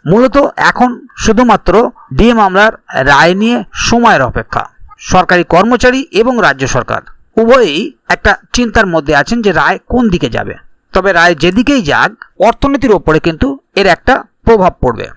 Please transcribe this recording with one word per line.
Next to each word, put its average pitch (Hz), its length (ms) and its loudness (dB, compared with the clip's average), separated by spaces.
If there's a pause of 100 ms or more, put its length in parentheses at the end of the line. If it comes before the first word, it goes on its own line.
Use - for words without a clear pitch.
মূলত 226 320 2 (340)
এখন 247 200 -2 (340)
শুধুমাত্র 220 480 2 (440)
ডিএ 226 240 4
মামলার 202 320 2 (380)
রায় 151 300 4
নিয়ে 233 160 0 (320)
সময়ের 226 420 2
অপেক্ষা। 113 320 -6 (500)
সরকারি 180 300 2 (120)
কর্মচারী 247 460 0 (200)
এবং 247 140 0 (120)
রাজ্য 135 180 -2 (100)
সরকার 113 260 -4 (420)
উভয়ই 190 400 2 (320)
একটা 208 180 -2 (240)
চিন্তার 233 380 0
মধ্যে 156 260 -2
আছেন 226 240 -4
যে 202 60 2 (100)
রায় 170 180 -2 (140)
কোন 247 200 0
দিকে 165 240 -2
যাবে। 107 180 -8 (400)
তবে 190 240 0
রায় 170 240 4
যেদিকেই 214 480 0
যাক, 123 200 0 (380)
অর্থনীতির 247 500 0
ওপরে 156 280 0
কিন্তু 165 200 -4 (340)
এর 196 140 0
একটা - 200 -2 (320)
প্রভাব 196 260 4 (100)
পড়বে। 113 240 -4 (100)